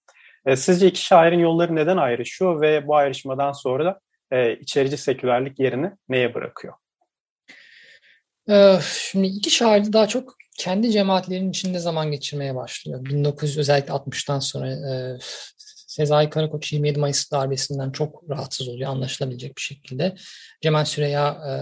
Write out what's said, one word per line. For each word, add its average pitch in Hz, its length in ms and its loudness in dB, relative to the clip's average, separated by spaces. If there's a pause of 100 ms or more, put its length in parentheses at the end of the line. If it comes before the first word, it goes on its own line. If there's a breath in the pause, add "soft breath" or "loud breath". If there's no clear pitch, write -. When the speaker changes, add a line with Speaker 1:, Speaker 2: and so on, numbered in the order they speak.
(460 soft breath)
Speaker 1:
E, 135 100 4
sizce 180 300 4
iki 180 180 2
şairin 170 340 6
yolları 170 380 2
neden 160 200 2
ayrışıyor 147 640 -2
ve 151 260 2
bu 151 100 2
ayrışmadan 139 560 0
sonra 135 320 -2
da, 190 160 -2 (300)
e, 123 260 2
içerici 139 400 0
sekülerlik 131 600 -2
yerini 131 320 0 (180)
neye 123 260 0
bırakıyor? - 400 -10 (1800 soft breath)
Speaker 2:
Ee, 202 320 8
şimdi - 440 -2
iki 196 240 -2
şair 214 340 4
de 214 80 -2
daha 214 160 4
çok 262 260 -6 (240)
kendi 202 320 0
cemaatlerinin 190 600 0
içinde 180 280 -4
zaman 160 320 -2
geçirmeye 139 440 -6
başlıyor. 127 500 -10
Bin 143 200 -2
dokuz 147 240 -2
yüz, 143 100 -6
özellikle 143 340 2
altmıştan - 460 -4
sonra, 131 320 -6
e, 131 480 -6 (680 loud breath)
Sezai 151 440 0
Karakoç 151 420 -4
yirmi 147 160 0
yedi 147 100 -2
Mayıs 143 340 -2
darbesinden 135 580 -4
çok 151 400 -8
rahatsız 135 380 -8
oluyor, 127 220 -8
anlaşılabilecek 135 640 -8
bir - 60 -10
şekilde. 143 520 -6 (480 loud breath)
Cemal 156 220 2
Süreya, 147 440 0
e, 147 340 -8